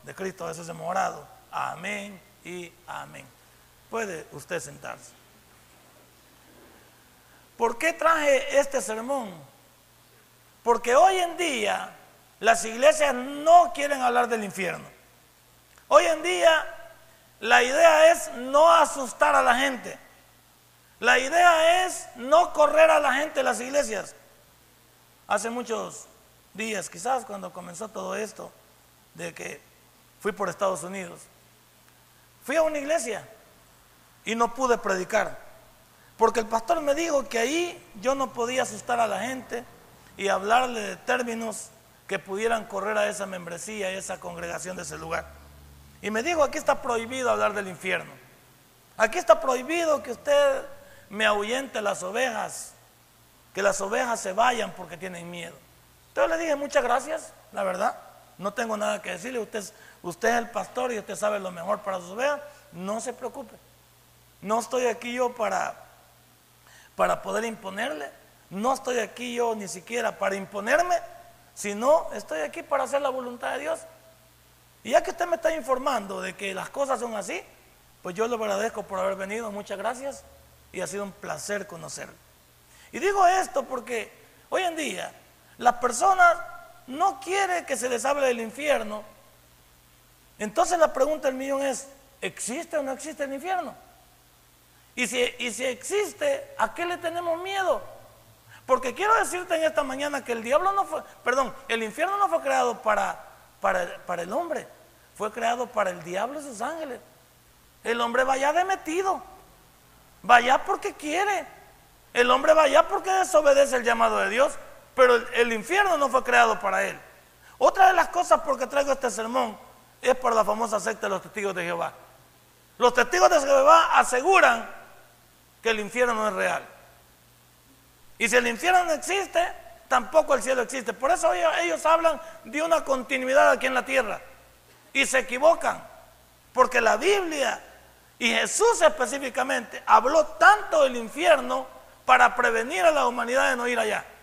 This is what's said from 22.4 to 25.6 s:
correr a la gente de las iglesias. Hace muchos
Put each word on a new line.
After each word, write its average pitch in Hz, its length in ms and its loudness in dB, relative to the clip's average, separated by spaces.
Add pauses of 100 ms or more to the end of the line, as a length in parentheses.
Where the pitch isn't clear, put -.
correr 311 400 6
a 311 80 6
la 277 140 0
gente 294 260 -2
de 262 40 2
las 240 180 0
iglesias. 240 520 -4 (1160)
Hace 214 200 -2
muchos 233 580 -8 (460)